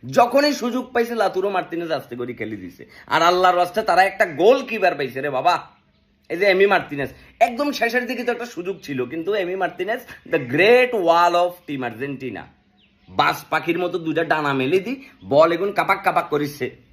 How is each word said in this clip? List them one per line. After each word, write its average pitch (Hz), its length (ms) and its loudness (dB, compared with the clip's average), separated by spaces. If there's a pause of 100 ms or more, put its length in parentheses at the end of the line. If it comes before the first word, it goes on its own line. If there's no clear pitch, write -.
(180)
যখনই 269 440 4
সুযোগ 240 320 -4
পাইছে 233 280 0
লাতুরো 190 340 0
মার্টিনেজ 170 440 -4
আস্তে - 200 -12
করে 123 200 -8
খেলে 107 240 -8
দিছে। 87 200 -18 (300)
আর 156 160 2
আল্লাহর 180 320 4
রাস্তায় 175 280 -2
তারা 180 220 6
একটা 202 140 0 (160)
গোল 233 160 8 (120)
কিপার 190 300 0
পাইছে 131 220 -6
রে 147 160 -6
বাবা, 165 180 2 (760)
এই 165 100 -6
যে 196 140 0
এমি 190 200 4
মার্টিনেজ। 143 360 -2 (380)
একদম 240 200 -4 (120)
শেষের 240 300 0
দিকে 247 160 -6
তো 240 100 0
একটা 233 200 -10
সুযোগ 180 200 -8 (100)
ছিল, 143 140 -6 (120)
কিন্তু 165 180 -6 (140)
এমি 180 200 -4
মার্টিনেজ, 185 380 -4 (320)
the 160 80 0 (120)
great 240 380 4 (160)
wall 175 260 4 (100)
of 175 80 0 (160)
team 139 220 -8
আর্জেন্টিনা, 123 540 -10 (680)
বাজ 147 280 0 (140)
পাখির 160 320 -2
মতো 175 220 -4
দুইটা 160 260 -2
ডানা 151 200 -2 (100)
মেলে 151 240 0
দি 240 80 -6 (380)
বল 156 240 6
এখন 190 220 -2
কাপাক 185 280 0
কাপাক 170 280 0
করিচ্ছে। 143 340 -4 (260)